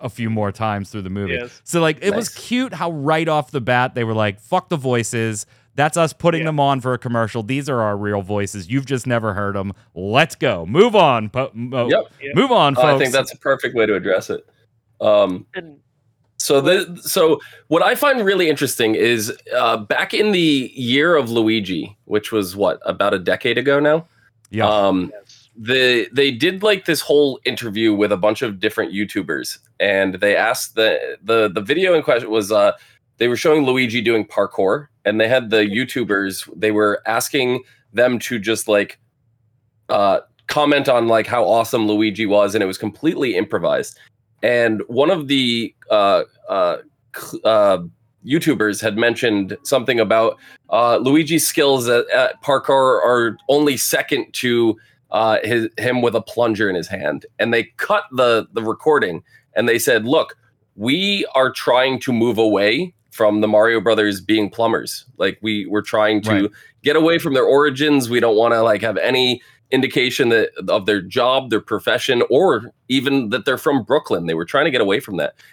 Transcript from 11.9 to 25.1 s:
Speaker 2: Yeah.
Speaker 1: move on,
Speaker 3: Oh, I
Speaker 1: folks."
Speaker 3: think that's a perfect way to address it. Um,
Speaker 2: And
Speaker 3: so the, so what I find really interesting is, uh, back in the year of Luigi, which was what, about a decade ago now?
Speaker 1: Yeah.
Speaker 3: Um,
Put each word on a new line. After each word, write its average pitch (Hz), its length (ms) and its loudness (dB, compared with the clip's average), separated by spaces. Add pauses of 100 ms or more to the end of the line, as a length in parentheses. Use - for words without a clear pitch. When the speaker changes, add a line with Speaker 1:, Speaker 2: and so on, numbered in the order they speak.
Speaker 2:
Yeah. 139 140 -12
Speaker 1:
move 254 160 2
on, 151 260 4
Speaker 3:
Oh, 127 40 4
I - 100 6
Speaker 1:
folks." 135 120 4
Speaker 3:
think 127 100 -2
that's 131 200 0
a - 40 -20
perfect 131 360 -4
way 113 120 2
to 104 100 0
address 92 340 -2
it. - 160 -8 (540)
Um, 104 460 2 (100)
Speaker 2:
And 165 220 -14 (600)
Speaker 3:
so 143 220 2
the, 175 440 0
so 160 360 2 (300)
what 170 140 4
I 220 120 2
find 262 300 2
really 190 240 2
interesting 123 460 0
is, 113 360 0 (240)
uh, 117 220 2
back 123 360 -4
in 214 200 0
the 151 420 0
year 139 400 2
of 123 140 2
Luigi, 110 760 -2
which - 300 -4
was 95 220 -2
what, 98 300 0
about 98 280 -2
a 95 60 -2
decade 95 380 -2
ago 139 220 0
now? 151 260 0 (440)
Speaker 1:
Yeah. 107 180 0
Speaker 3:
Um, 98 460 2